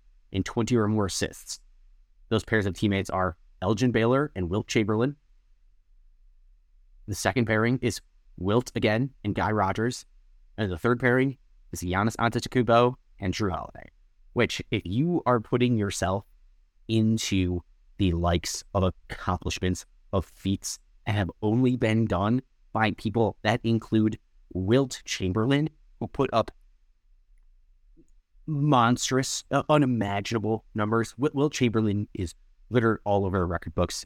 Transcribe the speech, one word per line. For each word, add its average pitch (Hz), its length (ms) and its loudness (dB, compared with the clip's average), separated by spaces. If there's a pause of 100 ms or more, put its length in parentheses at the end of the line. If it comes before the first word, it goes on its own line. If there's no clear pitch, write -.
(320)
and 95 120 0
twenty 120 320 0
or 107 120 2
more 107 180 0
assists. - 540 -8 (720)
Those 110 140 0
pairs 107 220 0
of 92 80 -4
teammates 98 360 -2
are 92 260 -2 (240)
Elgin 107 300 0
Baylor 120 460 2
and 92 120 -4
Wilt 98 200 -4
Chamberlain. 113 480 0 (1900)
The 104 80 -6
second 110 300 0
pairing 113 360 2
is 117 180 -2 (360)
Wilt 104 400 0
again 113 340 0 (140)
and 101 100 -2
Guy 107 160 0
Rodgers. 107 560 -2 (500)
And 104 140 -2
the 90 80 -4
third 120 220 2
pairing 131 380 2 (340)
is - 80 -10
Giannis 95 360 0
Antetokounmpo 120 800 2 (240)
and 95 160 -4
Jrue 104 160 -2
Holiday, - 400 -10 (440)
which - 360 -2
if 110 140 -2
you 139 420 0
are 123 140 2
putting 123 360 0
yourself 98 480 -2 (640)
into 110 760 0 (340)
the 92 160 2
likes 85 500 -2 (120)
of 95 100 2 (260)
accomplishments, - 760 -4 (260)
of 98 120 0
feats - 540 -6 (260)
that 104 120 -2
have 95 140 -2 (120)
only 123 340 2
been 113 300 2
done 104 360 0 (300)
by 107 200 0
people 107 500 -2
that 110 220 0
include 110 540 2 (340)
Wilt 120 520 0
Chamberlain, 113 640 0 (300)
who 113 80 -8
put - 260 -2
up 110 200 0 (1900)
monstrous, 135 1040 2
uh, 135 180 0
unimaginable 110 960 0 (120)
numbers. 110 420 0
Wi-, 143 160 0
Wilt 143 180 2
Chamberlain 107 640 0
is 87 200 -6 (360)
littered 113 340 2
all 101 200 2
over 95 140 0
the 90 80 2
record 85 280 -6
books. - 320 -2